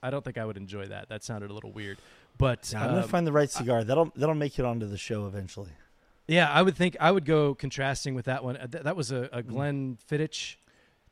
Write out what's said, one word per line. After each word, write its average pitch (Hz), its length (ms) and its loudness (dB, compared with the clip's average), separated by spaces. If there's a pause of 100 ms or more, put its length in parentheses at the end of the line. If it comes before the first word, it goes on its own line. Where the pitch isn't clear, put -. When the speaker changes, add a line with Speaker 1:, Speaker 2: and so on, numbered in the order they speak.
Speaker 1:
I 127 60 -4
don't 135 160 -4
think 127 120 -8
I 110 80 -4
would 107 120 -6
enjoy 98 300 -10
that. 101 220 -12
That 107 140 -10
sounded 101 280 -8
a - 20 -12
little 107 180 -12
weird. 101 260 -10 (400)
But, 127 360 2
Speaker 2:
Yeah, 110 100 -2
I'm 117 60 2
gonna - 140 2
Speaker 1:
um, - 40 -4
Speaker 2:
find 175 200 2
the 151 40 0
right 147 180 6
cigar. 117 340 2
That'll, 143 320 2
that'll 151 200 2
make 147 240 -2
it 127 60 2
onto 117 220 -2
the 101 100 -6
show 104 280 -4
eventually. 98 460 -8 (560)
Speaker 1:
Yeah, 160 240 6
I 151 100 8
would 185 140 6
think 180 240 2
I 160 120 6
would 185 140 4
go 147 300 4
contrasting 139 580 -4
with 123 120 -4
that 131 180 -2
one. 127 120 -4
Uh, - 120 -10
th-, 135 160 -10
that 156 120 -2
was 135 160 -4
a, 131 220 -4
a 123 100 -4
Speaker 2:
Mm. 135 540 -4
Speaker 1:
Glenfiddich - 580 -4 (560)